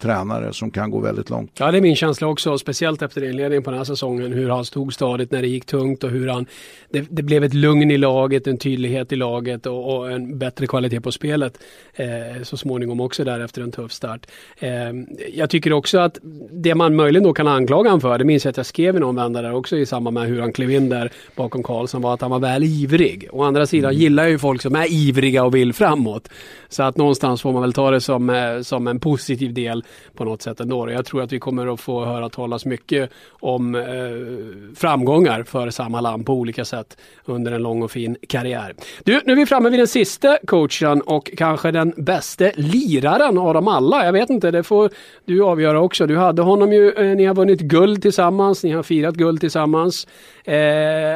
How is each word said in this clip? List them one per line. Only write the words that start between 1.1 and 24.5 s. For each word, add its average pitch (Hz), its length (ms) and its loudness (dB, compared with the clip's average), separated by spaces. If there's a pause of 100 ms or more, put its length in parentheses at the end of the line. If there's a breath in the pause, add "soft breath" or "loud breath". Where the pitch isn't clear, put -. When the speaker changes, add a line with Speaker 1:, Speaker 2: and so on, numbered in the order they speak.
Speaker 1:
långt. 117 280 -8
Speaker 2:
Ja, 143 120 0
det 185 80 2
är 196 40 4
min 165 140 6
känsla 156 300 -2
också, 151 320 -2
speciellt 151 440 -4
efter 139 220 -6
inledningen 139 380 -2
på 135 80 -8
den 127 80 -6
här 135 60 -8
säsongen, 123 480 -6
hur 127 160 -2
han 123 160 -2
stod 135 300 -6
stadigt 123 360 -4
när 127 120 -2
det 127 60 -2
gick 127 180 -6
tungt 135 380 -2
och 127 60 -4
hur 127 180 -4
han, 127 180 -4 (440 loud breath)
det, 143 200 -4
det 151 120 -4
blev 147 220 2
ett 139 100 0
lugn 147 360 4
i 143 80 4
laget, 135 480 2
en 131 120 -2
tydlighet 131 540 -4
i 139 40 -2
laget 120 500 -6
och, 127 300 -4
och 127 160 -6
en 127 260 -8
bättre 127 280 -6
kvalitet 123 340 -2
på 120 120 -6
spelet, 147 460 -4 (360 loud breath)
eh, 120 480 -8
så 123 140 -12
småningom 123 440 -6
också 127 240 -4
där 123 160 -4
efter 117 220 -10
en 120 100 -10
tuff 117 200 -14
start. 117 340 -12 (320 loud breath)
Eh, 135 120 -8 (640)
jag 151 160 -2
tycker 156 220 0
också 151 280 2
att 175 180 0 (340)
det 165 220 0
man 165 220 4
möjligen 156 280 6
då 170 80 6
kan 151 160 0
anklaga 143 420 4
han 175 100 4
för, 123 180 2
det 127 60 0
minns 147 200 4
jag 139 60 -2
att 127 60 -6
jag 127 100 -6
skrev 185 300 0
i - 40 0
någon 127 160 0
vända 120 260 -4
där 117 120 -6
också 131 220 -4
i 143 100 0
samband 117 280 -4
med 117 140 -2
hur 120 120 -2
han 117 120 -4
klev 127 180 -2
in 139 180 2
där 120 240 -4 (240 loud breath)
bakom 123 260 -4
Karlsson, 123 400 -6
var 123 120 0
att 123 60 -6
han 127 100 -4
var 127 80 0
väl 131 260 0
ivrig. 147 680 0
Å 131 100 -4
andra 143 240 2
sidan 139 240 0
Speaker 1:
Mm. 143 120 0
Speaker 2:
gillar 151 200 4
jag 165 80 4
ju 151 80 2
folk 131 240 -2